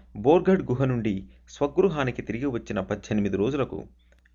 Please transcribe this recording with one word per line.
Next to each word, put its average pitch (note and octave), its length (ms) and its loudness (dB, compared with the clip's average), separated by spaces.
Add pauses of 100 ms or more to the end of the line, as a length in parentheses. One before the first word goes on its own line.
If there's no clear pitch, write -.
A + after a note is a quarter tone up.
(160)
బోర్గఢ్ E3+ 460 4
గుహ B2 220 -2
నుండి A2 440 -2 (200)
స్వగృహానికి C#3+ 720 0
తిరిగి A#2 240 -6
వచ్చిన A2+ 340 -4
పద్దెనిమిది G2+ 560 -2
రోజులకు, A#2 480 -2 (500)